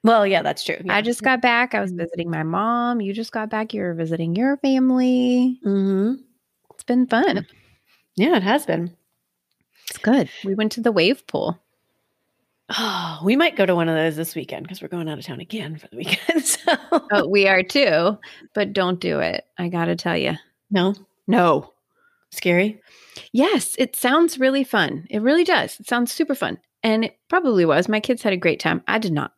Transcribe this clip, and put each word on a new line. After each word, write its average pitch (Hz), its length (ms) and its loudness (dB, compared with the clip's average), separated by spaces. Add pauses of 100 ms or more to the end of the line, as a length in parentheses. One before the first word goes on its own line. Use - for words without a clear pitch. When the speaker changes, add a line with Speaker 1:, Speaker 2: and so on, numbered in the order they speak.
Speaker 1:
Well, 220 220 6
yeah, 190 160 2
that's 151 220 -4
true. - 140 -6 (120)
Speaker 2:
I 196 60 2
Speaker 1:
Yeah. 208 60 2
Speaker 2:
just 240 200 -4
got 254 220 0
back. 240 320 2
I 208 40 0
was 190 120 -4
Speaker 1:
Mm-hmm. 175 80 -8
Speaker 2:
visiting 170 320 -6
my 160 100 -4
mom. 226 600 -2
You 196 120 -4
just 226 200 -8
got 220 180 -6
back. 220 240 -4
You 202 80 -4
were 175 100 -4
visiting 165 420 -2
your 269 220 0
family. 254 1040 2
Speaker 1:
Mm-hmm. 196 600 0 (500)
Speaker 2:
It's - 120 -20
been 247 200 2
fun. 233 400 0 (720)
Speaker 1:
Yeah, 277 200 4
it 208 60 4
has 240 240 0
been. 170 320 -4 (920)
Speaker 2:
It's - 80 -16
good. 220 280 2 (160)
We 196 120 -2
went 214 160 -2
to 233 100 -10
the 233 100 2
wave 202 360 2
pool. - 340 -4 (1080)
Speaker 1:
Oh, 175 540 -6
we 220 140 2
might 330 180 2
go 196 100 2
to 185 100 2
one 165 120 0
of 165 80 0
those 160 220 0
this 165 180 -8
weekend 165 320 -10
'cause 185 140 -16
we're 180 80 -12
going 170 180 -8
out 151 100 -8
of - 60 -14
town 139 160 -12
again 160 380 -10
for - 100 -20
the - 80 -20
weekend, 285 500 -2
<laughs> - 0 -
so. - 300 0 (380)
Speaker 2:
Oh, 190 120 2
we 196 220 4
are 185 160 4
too, 190 540 2 (360)
but 202 200 -2
don't 180 260 0
do 165 220 -2
it. - 240 -2 (120)
I 175 120 -6
gotta 170 260 -2
tell 170 220 -2
ya. 151 160 -2 (360)
Speaker 1:
No? 190 240 2 (360)
Speaker 2:
No. 175 420 2 (640)
Speaker 1:
Scary? 185 480 0 (500)
Speaker 2:
Yes, 294 480 0
it 254 160 0
sounds 294 420 2
really 262 280 2
fun. 170 440 -2
It 208 120 -4
really 311 240 4
does. 269 340 0
It - 80 -18
sounds 240 240 -2
super 294 240 -2
fun. - 220 -6 (260)
And 220 220 2
it - 120 -10 (120)
probably 262 340 4
was. 165 240 4
My 214 140 0
kids 240 200 -2
had 202 120 0
a 185 40 -2
great 170 220 0
time. 165 260 -2
I - 140 0
did 196 140 -2
not. 147 240 -4